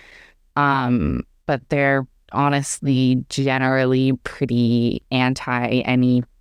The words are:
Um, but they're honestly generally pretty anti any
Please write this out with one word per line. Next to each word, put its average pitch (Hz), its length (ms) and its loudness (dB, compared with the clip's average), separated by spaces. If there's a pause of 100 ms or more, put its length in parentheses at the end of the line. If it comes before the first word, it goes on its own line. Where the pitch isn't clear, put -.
(560)
Um, 123 680 0 (220)
but 139 240 -4
they're 139 380 0 (240)
honestly 135 960 0
generally 131 840 0 (100)
pretty 120 880 0
anti 127 560 -2 (120)
any 127 440 2 (180)